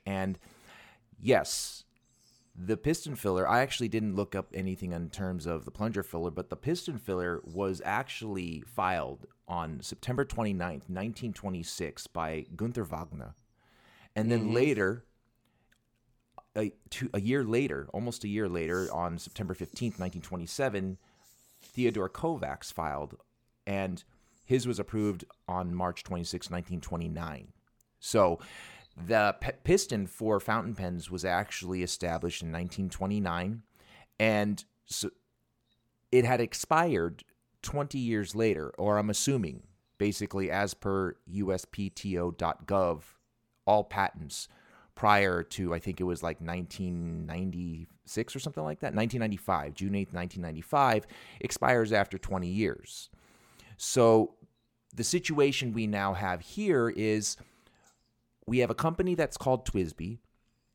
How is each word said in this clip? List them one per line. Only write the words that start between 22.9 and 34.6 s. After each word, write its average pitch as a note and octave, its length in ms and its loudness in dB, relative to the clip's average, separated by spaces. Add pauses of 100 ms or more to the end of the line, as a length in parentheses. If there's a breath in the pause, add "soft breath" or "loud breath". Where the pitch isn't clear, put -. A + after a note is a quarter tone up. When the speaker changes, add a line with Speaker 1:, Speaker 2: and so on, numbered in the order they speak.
Speaker 1:
and F#2+ 360 -2 (400)
his B2+ 240 2
was G#2 120 0
approved G#2 440 -2 (240)
on F2+ 280 -2
March F2+ 280 -2
twenty-sixth, F2 460 -6
nineteen F2 320 -6
twenty-nine. E2 680 -6 (500)
So F2+ 400 4 (640 loud breath)
the G#2 340 4
p-, C3 120 -2 (120)
piston B2+ 440 2
for G#2+ 320 2
fountain A2 340 -2
pens F2+ 380 -6
was F2+ 120 -6
actually F#2 600 -2
established E2+ 580 -2
in E2 100 -6
nineteen F2+ 380 -4
twenty-nine, F#2+ 720 -2 (580 soft breath)
and G#2 460 2 (220)